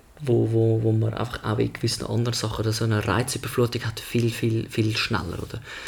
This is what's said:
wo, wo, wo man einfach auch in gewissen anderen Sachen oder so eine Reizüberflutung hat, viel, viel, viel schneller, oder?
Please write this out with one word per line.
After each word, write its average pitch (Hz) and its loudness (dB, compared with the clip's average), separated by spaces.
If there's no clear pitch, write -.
wo, 117 2
wo, 113 4
wo 113 4
man 110 2
einfach - -6
auch 110 0
in 113 2
gewissen - -2
anderen 117 0
Sachen 110 -2
oder 110 0
so 113 0
eine 107 2
Reizüberflutung 120 0
hat, - -4
viel, 117 0
viel, 113 0
viel 110 0
schneller, - -2
oder? 110 -8